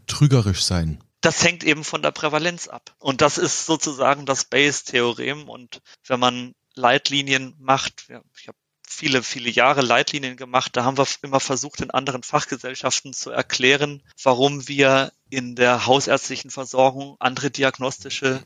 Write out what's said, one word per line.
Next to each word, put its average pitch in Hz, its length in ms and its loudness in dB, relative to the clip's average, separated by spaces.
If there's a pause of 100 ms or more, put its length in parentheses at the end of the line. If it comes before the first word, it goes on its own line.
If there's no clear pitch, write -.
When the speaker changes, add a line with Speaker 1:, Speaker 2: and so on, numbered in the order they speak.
Speaker 1:
trügerisch 120 560 2
sein. 80 400 -2 (160)
Speaker 2:
Das - 240 2
hängt 175 220 2
eben 156 180 2
von 151 180 -6
der 147 100 0
Prävalenz 160 580 -4
ab. - 280 -20
Und 135 220 -4
das 151 180 4
ist 160 280 -2
sozusagen 143 600 0
das 131 200 -2
Bayes-Theorem. 127 1040 -2
Und 120 320 -20 (260)
wenn 123 140 0
man 123 340 -2 (200)
Leitlinien 135 840 0
macht, 131 480 -2
ja, 123 140 -20 (180)
ich - 80 -20
hab - 80 -20 (320)
viele, 131 360 -2
viele 120 260 -6
Jahre 123 320 4
Leitlinien 127 560 0
gemacht, 127 400 -4
da 120 80 0
haben 135 120 0
wir 143 40 2
f-, - 220 -2
immer 135 180 0
versucht, 139 400 -6
in 131 100 -8
anderen 131 320 -4
Fachgesellschaften 131 880 -6
zu - 200 -10
erklären, 139 680 0 (220)
warum 135 460 2
wir 135 420 4 (200)
in 123 240 -6
der 123 320 4
hausärztlichen 135 640 0
Versorgung 135 680 0
andere 131 300 -2
diagnostische 131 960 -2